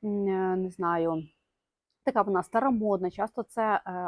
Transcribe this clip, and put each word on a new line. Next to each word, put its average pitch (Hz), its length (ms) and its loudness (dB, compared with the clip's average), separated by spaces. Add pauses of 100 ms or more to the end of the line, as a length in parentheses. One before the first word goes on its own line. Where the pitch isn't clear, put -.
м, 202 240 -2
е, 185 280 0
не 185 140 -2
знаю, 165 540 0 (800)
така 226 180 2
вона 196 220 2
старомодна, 214 680 0
часто 220 320 -4
це, - 180 -6
е, 214 200 2 (260)